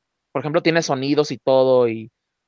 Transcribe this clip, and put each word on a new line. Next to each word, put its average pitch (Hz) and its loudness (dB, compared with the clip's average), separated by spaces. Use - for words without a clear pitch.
por 139 -6
ejemplo, 151 -2
tiene 165 2
sonidos 143 -2
y 123 -8
todo, 131 2
y, 113 -8